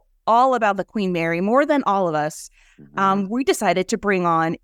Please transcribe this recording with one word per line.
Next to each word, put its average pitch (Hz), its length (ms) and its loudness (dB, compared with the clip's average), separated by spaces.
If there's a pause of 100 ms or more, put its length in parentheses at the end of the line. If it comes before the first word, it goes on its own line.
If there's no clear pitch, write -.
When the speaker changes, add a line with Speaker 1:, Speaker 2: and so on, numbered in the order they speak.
(260)
Speaker 1:
all 254 300 4
about 208 200 0
the 180 80 -6
Queen 190 280 -4
Mary 170 280 -2
more 233 240 2
than 294 220 0
all 196 220 0
of 156 80 -2
us." 151 340 -6 (300)
Speaker 2:
Mm-hmm. 143 200 -20
Speaker 1:
Um, 196 280 0
we 240 140 -4
decided 185 460 0
to 208 100 -2
bring 190 260 0
on 165 400 0